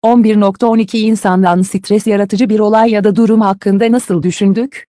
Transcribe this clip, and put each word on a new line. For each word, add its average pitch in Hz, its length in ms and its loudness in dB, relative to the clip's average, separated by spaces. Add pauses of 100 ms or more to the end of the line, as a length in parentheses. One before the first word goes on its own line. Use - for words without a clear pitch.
On 233 220 2
bir 214 160 2
nokta 202 260 0
on 226 120 2
iki 220 200 -2
insandan 190 640 0
stres 202 440 -4
yaratıcı 202 440 -2
bir 214 100 0
olay 220 300 2
ya 208 140 -2
da 208 120 0
durum 226 240 2
hakkında 196 520 0
nasıl 190 300 -2
düşündük? 196 640 -2 (140)